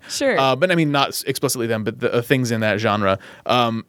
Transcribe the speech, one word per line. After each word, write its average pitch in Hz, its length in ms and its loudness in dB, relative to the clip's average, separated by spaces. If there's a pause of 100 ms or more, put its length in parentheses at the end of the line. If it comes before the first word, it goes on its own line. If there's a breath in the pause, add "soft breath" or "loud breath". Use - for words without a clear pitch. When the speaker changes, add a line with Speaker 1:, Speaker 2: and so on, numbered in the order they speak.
Speaker 1:
Sure. 254 300 0
Speaker 2:
Uh, 135 160 4
but 180 160 0
I 170 40 2
mean, 156 160 2
not 139 180 2
s-, - 180 -8
explicitly 127 400 -2
them, 110 160 -2
but 113 160 -6
the, 117 120 0
uh, 120 120 0
things 127 260 0
in 113 120 -2
that 104 180 2
genre. 104 400 2 (260 loud breath)
Um, 117 440 0